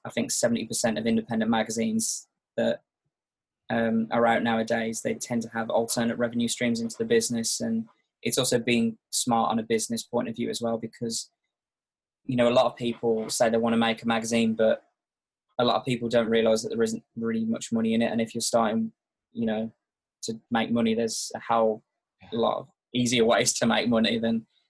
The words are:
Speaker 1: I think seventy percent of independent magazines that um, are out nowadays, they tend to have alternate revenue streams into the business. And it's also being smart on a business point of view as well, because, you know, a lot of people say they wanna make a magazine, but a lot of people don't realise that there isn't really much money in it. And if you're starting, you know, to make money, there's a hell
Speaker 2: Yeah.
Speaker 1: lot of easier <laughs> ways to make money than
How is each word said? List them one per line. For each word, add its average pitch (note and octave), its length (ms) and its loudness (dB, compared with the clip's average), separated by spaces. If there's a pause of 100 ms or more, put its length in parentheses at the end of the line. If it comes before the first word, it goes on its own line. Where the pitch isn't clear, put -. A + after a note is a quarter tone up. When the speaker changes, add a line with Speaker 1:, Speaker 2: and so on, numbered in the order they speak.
Speaker 1:
I A#2+ 60 -12
think A#2 200 -4
seventy A#2 360 0
percent A2+ 320 -2
of A2+ 80 -4
independent A2+ 440 0
magazines A2+ 800 -2 (280)
that - 260 0 (880)
um, A2+ 400 0
are A#2 160 4
out A#2 160 4
nowadays, A2+ 580 -2
they A2+ 140 -4
tend A2+ 280 -4
to A2 80 -10
have A2+ 200 -4
alternate A#2 480 0
revenue A#2+ 300 0
streams A#2 320 -2
into A2+ 180 -6
the A#2 60 -2
business. A2+ 560 0
And A2+ 260 -2 (360)
it's A#2 140 -2
also B2+ 220 2
being A#2 400 0 (120)
smart A#2 400 0
on A2+ 80 0
a A2 40 -2
business A2+ 400 -2
point A#2 260 -4
of A#2 80 -10
view A#2 140 -4
as G#2+ 100 -6
well, A2+ 160 -2
because, A2+ 540 -8 (960)
you C3 100 -2
know, A#2+ 120 4
a A#2+ 100 4
lot B2 80 6
of A#2 100 -2
people A2+ 540 -2
say A#2 180 2
they A2+ 100 2
wanna A#2 180 2
make A2+ 260 0
a A#2 60 -4
magazine, A2+ 460 0
but A2 280 2 (760)
a B2 60 2
lot A#2+ 120 2
of - 80 -4
people A#2+ 240 -2
don't A#2 200 2
realise A2+ 340 4
that A#2+ 80 -6
there A#2 120 -2
isn't A2+ 200 -2 (140)
really A2+ 280 -2
much A2+ 280 -4
money A2+ 220 0
in A#2 80 2
it. A#2 80 0
And A#2 100 -2
if A2+ 140 -4
you're A#2 80 -6
starting, A2+ 500 0 (400)
you - 140 -4
know, G#3+ 240 -2 (540)
to A2+ 140 -8 (120)
make A2+ 200 0
money, A2+ 240 2
there's A2+ 400 -2
a A#2 60 -10
hell A2+ 420 0 (400)
Speaker 2:
Yeah. F#2+ 100 -20
Speaker 1:
lot A#2 260 0
of - 100 -12 (240)
easier B2 320 2
<laughs> A#2 80 6
ways A#2+ 220 4
to B2 120 0
make A2 220 2
money A2+ 300 2
than A2+ 280 0 (240)